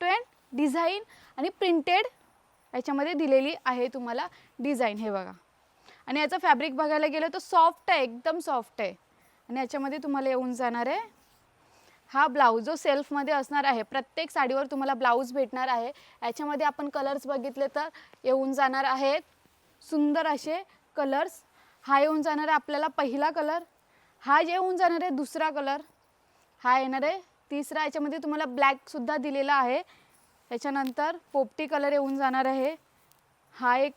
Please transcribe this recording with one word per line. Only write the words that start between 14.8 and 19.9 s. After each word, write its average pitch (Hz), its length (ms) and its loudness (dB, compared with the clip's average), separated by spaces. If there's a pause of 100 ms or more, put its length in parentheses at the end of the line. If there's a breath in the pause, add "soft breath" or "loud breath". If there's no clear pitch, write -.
ब्लाऊज 247 400 2
भेटणार 254 340 -2
आहे. 240 200 -2 (360 soft breath)
याच्यामध्ये 294 440 -2
आपण 285 220 -4
कलर्स 277 380 -4
बघितले 269 480 -4
तर 302 120 -4 (360 loud breath)
येऊन 269 300 2
जाणार 269 300 2
आहेत 269 380 2 (680)
सुंदर 302 380 2